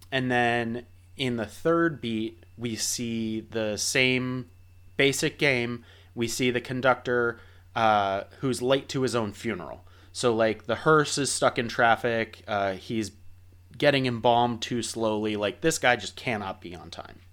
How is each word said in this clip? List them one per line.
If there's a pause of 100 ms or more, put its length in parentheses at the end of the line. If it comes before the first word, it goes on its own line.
(120)
and
then (320)
in
the
third
beat, (140)
we
see
the
same (460)
basic
game. (300)
We
see
the
conductor, (360)
uh, (160)
who's
late
to
his
own
funeral. (300)
So,
like,
the
hearse
is
stuck
in
traffic.
Uh,
he's (640)
getting
embalmed
too
slowly.
Like,
this
guy
just
cannot
be
on
time. (140)